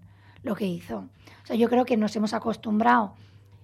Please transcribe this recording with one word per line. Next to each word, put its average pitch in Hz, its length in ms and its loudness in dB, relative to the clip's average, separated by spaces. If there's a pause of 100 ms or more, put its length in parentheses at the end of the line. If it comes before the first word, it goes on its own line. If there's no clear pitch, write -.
(420)
lo 226 120 -6
que 202 120 -4
hizo. 175 320 -8
O - 480 -20
sea, 247 100 -4
yo 226 140 4
creo 247 160 2
que 247 100 0
nos 214 200 0
hemos 214 180 0
acostumbrado 226 800 0 (500)